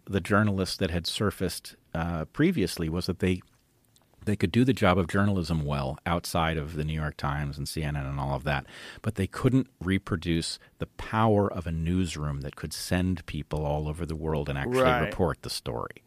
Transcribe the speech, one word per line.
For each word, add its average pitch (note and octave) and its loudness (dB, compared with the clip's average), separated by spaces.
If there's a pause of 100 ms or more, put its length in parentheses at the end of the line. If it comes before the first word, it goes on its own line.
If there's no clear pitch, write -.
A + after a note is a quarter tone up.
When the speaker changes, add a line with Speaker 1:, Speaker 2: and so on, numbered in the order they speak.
Speaker 1:
the G2 0
journalists G2 2
that F#2+ 0
had F2 -2
surfaced, - -2 (200)
uh, E2 -2
previously, A2+ 2
was E2+ -2
that F2+ -2
they F#2 2 (880)
they G#2 2
could E2+ 0
do A#2+ 6
the B2+ 6
job F#2+ 4
of E2+ 2
journalism F#2 2
well C#2+ -2
outside E2+ 0
of D2+ -6
the D2+ -2
New D#2 -2
York D2+ -4
Times C#2+ -4
and - -6
C - -4
N D2 -2
N C#3+ -2
and C#2 -4
all C#2 -2
of B2+ -8
that, C#3+ -2 (360)
but - -4
they F#2+ 0
couldn't C3 2 (140)
reproduce E2+ 0 (200)
the - -6
power G#2+ 2
of E2+ -8
a E2+ -2
newsroom D#2+ 0
that C#2+ -8
could - -10
send F#2 0
people D2+ -4
all D2+ 0
over D#2+ -4
the D#2 -6
world D#2 -2
and C#2 -2
actually B2 2
Speaker 2:
Right. B2 6
Speaker 1:
report F2+ 0
the - -8
story. - -6